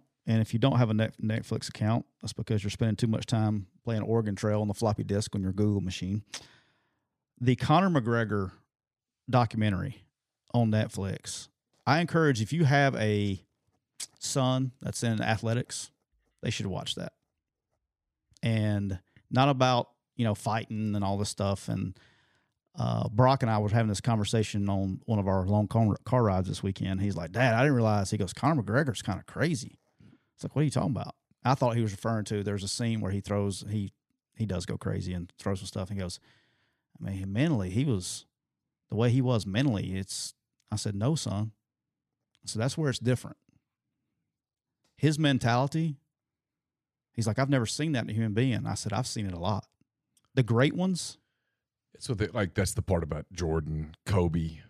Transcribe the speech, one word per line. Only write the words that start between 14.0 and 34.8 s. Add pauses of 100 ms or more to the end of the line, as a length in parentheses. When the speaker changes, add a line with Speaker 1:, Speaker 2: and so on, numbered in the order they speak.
Speaker 1:
son
that's
in
athletics, (540)
they
should
watch
that. (1300)
And (320)
not
about, (260)
you
know,
fighting
and
all
this
stuff.
And, (800)
uh,
Brock
and
I
were
having
this
conversation
on
one
of
our
long
car,
car
rides
this
weekend.
He's
like,
"Dad,
I
didn't
realize,"
he
goes,
"Conor
McGregor's
kinda
crazy." (560)
It's
like,
"What
are
you
talking
about?" (300)
I
thought
he
was
referring
to,
there's
a
scene
where
he
throws,
he, (420)
he
does
go
crazy